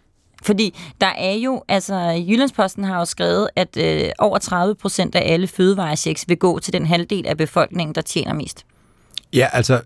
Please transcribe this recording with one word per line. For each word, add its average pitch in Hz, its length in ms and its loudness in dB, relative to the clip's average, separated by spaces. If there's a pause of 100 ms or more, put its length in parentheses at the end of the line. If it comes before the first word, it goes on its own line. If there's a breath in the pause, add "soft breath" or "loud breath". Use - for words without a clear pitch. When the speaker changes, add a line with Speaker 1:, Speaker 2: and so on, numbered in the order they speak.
(440)
Speaker 1:
Fordi 208 340 0 (240 loud breath)
der 196 60 4
er 190 260 -2
jo, 247 340 -2
altså, 180 640 0
Jyllandsposten 220 540 0
har 190 160 -2
jo 175 60 0
skrevet, 175 500 0
at, - 220 -2
øh, 156 320 0 (100)
over 202 180 2
tredive 190 380 0
procent - 400 -2
af 165 180 2
alle 180 140 2
fødevarechecks 180 800 0
vil 175 100 2
gå 175 220 2
til - 140 -6
den 175 120 0
halvdel 175 420 0
af 156 100 -2
befolkningen, 160 580 -2
der 165 60 -2
tjener - 320 -4
mest. - 320 -8 (680 soft breath)
Speaker 2:
Ja, 131 200 6
altså, 123 320 2